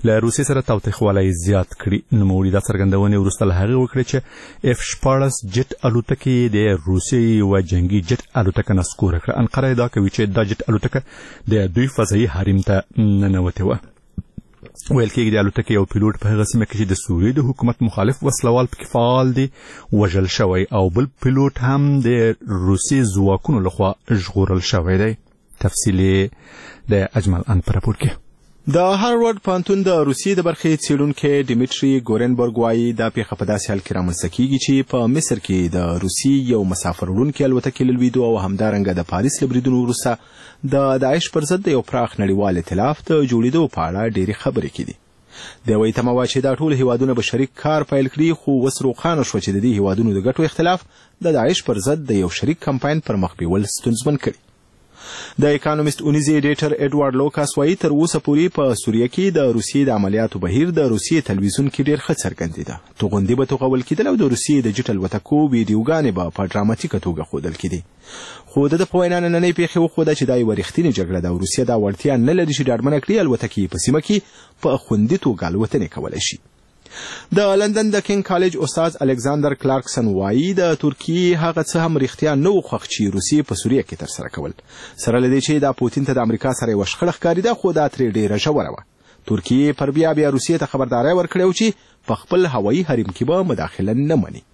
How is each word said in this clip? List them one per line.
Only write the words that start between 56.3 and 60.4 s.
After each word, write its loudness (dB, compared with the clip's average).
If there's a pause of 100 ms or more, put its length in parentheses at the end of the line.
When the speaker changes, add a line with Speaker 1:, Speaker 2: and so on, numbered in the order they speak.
Speaker 2:
ایډیټر 0 (120)
ایډوارډ 0
لوکاس -2
وایي، 2
تر 2
اوسه 0
پورې 2
په 2
سوریه 2
کې 0
د 2
روسیې 2
د 2
عملیاتو 0